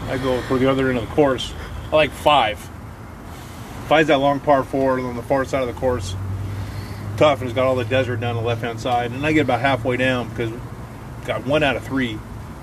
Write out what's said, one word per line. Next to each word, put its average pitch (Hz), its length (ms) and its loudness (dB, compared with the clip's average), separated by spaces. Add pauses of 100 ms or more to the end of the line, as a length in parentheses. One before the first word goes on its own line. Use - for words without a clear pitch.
I 135 80 -2
go 127 260 0
for 127 160 0
the 131 120 6
other 131 180 2
end 127 100 2
of 110 100 -4
the - 60 -8
course. 135 380 2 (400)
I 151 40 4
like 151 160 6
five. 123 460 4 (1300)
Five's 151 200 6
that 143 120 6
long 139 200 2
par 135 220 4
four 131 380 2
on 123 160 -4
the 117 60 -6
far 135 220 0
side 131 180 -2
of 123 40 -2
the 117 120 -6
course. 123 360 0 (1000)
Tough, 151 240 6
and 127 100 -4
it's 113 40 -6
got 127 120 2
all 131 100 4
the 123 80 0
desert 123 360 0
down 120 160 -2
the 117 60 -2
left-hand 113 380 -2
side. 120 300 0
And 135 160 -4
I 160 60 2
get 156 80 4
about 123 200 2
halfway 127 380 2
down 127 320 0
because 113 200 -4 (760)
got 107 200 -4
one 151 160 2
out 131 140 2
of 104 80 -6
three 120 340 -2 (440)